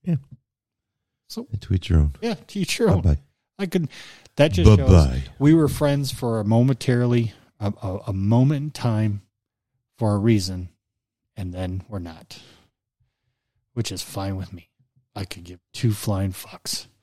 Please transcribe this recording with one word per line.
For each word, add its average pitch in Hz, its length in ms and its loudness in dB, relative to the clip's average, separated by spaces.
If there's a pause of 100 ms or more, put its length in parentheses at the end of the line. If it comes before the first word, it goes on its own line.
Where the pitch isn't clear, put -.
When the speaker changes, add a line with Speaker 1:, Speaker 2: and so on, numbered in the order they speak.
Speaker 1:
Yeah. 175 140 -2 (1120)
Speaker 2:
So 233 220 -14
Speaker 1:
And - 120 -8
to - 120 -2
each - 140 -4
your 82 120 4
own. 73 200 0
Speaker 2:
Yeah, 226 140 -4
to - 260 -12
each - 180 -4
your 226 120 2
own. 90 100 2
Speaker 1:
Bye-bye. 80 200 0 (380)
Speaker 2:
I 196 80 -6
could, 165 220 -2 (480)
that 185 160 2
just 95 160 6
shows 104 100 10
Speaker 1:
Bye-bye. 73 440 6 (160)
Speaker 2:
we 147 160 6
were 156 140 4
friends 143 440 -2
for 117 280 -2
a 104 40 -4
momentarily, 120 880 2 (260)
a, 101 140 -4 (100)
a, 92 140 -6 (120)
a 98 40 -6
moment 123 520 2
in 151 60 -8
time 107 520 -2 (760)
for 107 160 0
a 104 40 0
reason, 92 500 0 (680)
and 92 180 -12
then 92 340 -8
we're 101 120 -10
not, 82 380 -18 (1300)
which 117 200 -6
is 90 100 -10
fine 98 340 -8
with 92 160 -10
me. 87 160 -20 (460)
I 98 100 -10
could 90 200 -16
give 90 160 -20 (120)
two 113 200 -2
flying 98 400 -4
fucks. - 540 -12 (160)